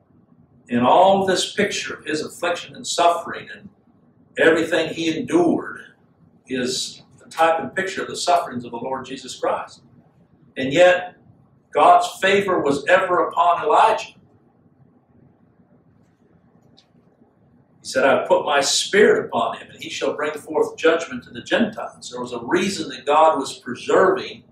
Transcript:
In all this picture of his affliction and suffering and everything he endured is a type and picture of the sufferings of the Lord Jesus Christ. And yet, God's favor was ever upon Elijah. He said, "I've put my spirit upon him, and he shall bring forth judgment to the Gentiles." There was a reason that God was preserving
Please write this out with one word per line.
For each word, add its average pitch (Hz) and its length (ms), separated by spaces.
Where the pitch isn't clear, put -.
In 120 120
all 185 440
this - 300
picture - 400
of - 100
his 151 180
affliction 170 540
and - 100
suffering - 680
and - 160
everything 165 560
he 160 240
endured - 760
is 127 560
a - 60
type 165 280
and 123 160
picture - 280
of - 60
the - 80
sufferings 123 500
of 117 60
the 120 40
Lord 131 300
Jesus 127 320
Christ. - 440
And 131 140
yet, 180 440
God's 175 360
favor 190 400
was 143 260
ever 180 420
upon - 360
Elijah. 220 500
He - 60
said, - 180
"I've - 240
put - 160
my 139 160
spirit - 680
upon - 320
him, - 120
and - 120
he - 60
shall - 260
bring 151 180
forth 151 440
judgment - 480
to - 60
the 120 120
Gentiles." - 680
There 123 100
was 123 120
a 117 120
reason 160 460
that 127 160
God 151 320
was - 200
preserving 175 920